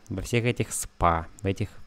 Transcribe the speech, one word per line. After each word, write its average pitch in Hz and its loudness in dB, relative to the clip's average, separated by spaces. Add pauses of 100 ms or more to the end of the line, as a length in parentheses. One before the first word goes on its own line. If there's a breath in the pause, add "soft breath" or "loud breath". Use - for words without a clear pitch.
во 95 -4
всех 117 0
этих 120 0
спа, 82 2 (140)
в - -4
этих 98 0 (180)